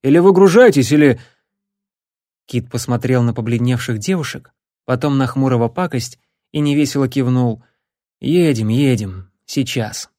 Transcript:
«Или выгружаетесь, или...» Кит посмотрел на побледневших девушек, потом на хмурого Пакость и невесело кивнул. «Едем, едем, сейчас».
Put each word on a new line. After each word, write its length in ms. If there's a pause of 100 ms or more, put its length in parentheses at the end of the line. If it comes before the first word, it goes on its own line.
«Или 160
выгружаетесь, 720
или...» 260 (1300)
Кит 240
посмотрел 520
на 120
побледневших 640
девушек, 540 (320)
потом 340
на 80
хмурого 420
Пакость 500 (340)
и 80
невесело 480
кивнул. 540 (580)
«Едем, 480
едем, 640 (140)
сейчас». 760